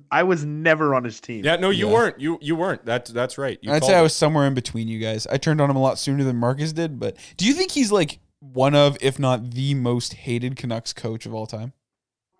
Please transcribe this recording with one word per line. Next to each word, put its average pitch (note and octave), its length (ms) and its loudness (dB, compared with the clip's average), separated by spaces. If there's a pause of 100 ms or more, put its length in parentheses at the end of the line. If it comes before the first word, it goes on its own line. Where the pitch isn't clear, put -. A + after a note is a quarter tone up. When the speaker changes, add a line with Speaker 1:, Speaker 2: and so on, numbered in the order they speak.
(100)
Speaker 1:
I D#3 120 2
was F3+ 220 0
never D#3 500 2
on B2 100 0
his A2+ 160 -10
team. A2+ 240 -10
Speaker 2:
Yeah, D#3+ 120 4
no, F#3 140 0
you G3 180 0
Speaker 3:
Yeah. G#3 40 4
Speaker 2:
weren't. A3 280 2
You, D#3 200 -2
you D3 160 -2
weren't. E3+ 280 -2
That's, A#2+ 260 -4
that's A#2+ 280 -4
right. C3+ 220 -6
You - 120 -4
Speaker 3:
I'd D3+ 80 2
Speaker 2:
called E3 100 2
Speaker 3:
say F#3+ 60 6
I F3 40 8
Speaker 2:
it. D#3+ 40 8
Speaker 3:
was D#3 100 4
somewhere D3+ 320 4
in C3+ 80 0
between A#2 340 -4
you A2+ 120 -6
guys. A2 260 -4
I - 100 -2
turned D3+ 240 0
on C#3+ 80 4
him C3+ 80 0
a C3 40 0
lot C3 180 2
sooner C#3+ 260 -2
than B2+ 120 0
Marcus C3 360 0
did, D#3+ 280 -4
but G#2 160 -6 (200)
do F3+ 80 -2
you A#3+ 100 4
think F#4 180 -2
he's, B3 200 0
like, F3+ 280 0 (200)
one C3+ 360 0
of, D3 240 6
if C3+ 180 0
not B2+ 320 0
the C3+ 240 -2
most B2 400 -2
hated B2 420 -6
Canucks A#2 360 -8
coach A2 340 -8
of A2+ 80 -10
all A2 120 -8
time? A2+ 260 -10 (680)